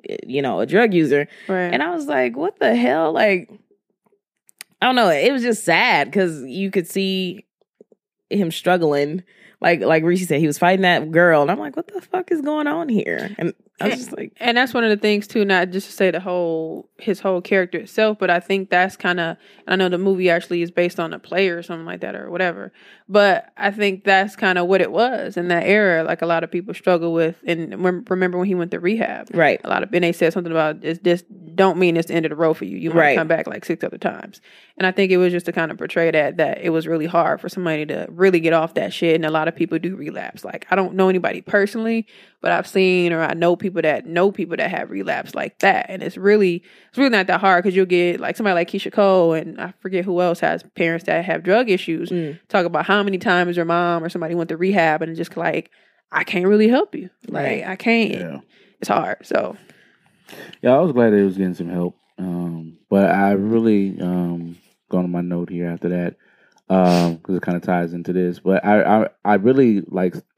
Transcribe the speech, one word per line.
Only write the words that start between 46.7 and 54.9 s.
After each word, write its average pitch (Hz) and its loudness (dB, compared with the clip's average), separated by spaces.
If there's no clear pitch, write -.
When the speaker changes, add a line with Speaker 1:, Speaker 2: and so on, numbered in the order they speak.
Speaker 2:
it's - -20
really 269 4
not 196 2
that 185 2
hard, 185 4
'cause 185 0
you'll 190 4
get, 175 2
like, 190 -6
somebody 202 0
like 175 0
Keisha 196 -6
Cole, 185 4
and 160 -6
I 180 -10
forget 185 -4
who 180 -2
else 175 0
has 165 -2
parents 165 -2
that 170 -2
have 165 -4
drug 220 2
issues, 170 -2
Speaker 1:
Mm. 165 -6
Speaker 2:
talk 185 2
about 170 -2
how 202 2
many 196 -2
times 180 0
their 170 0
mom 170 0
or 170 -6
somebody 170 -6
went 170 -4
to 160 -6
rehab 165 2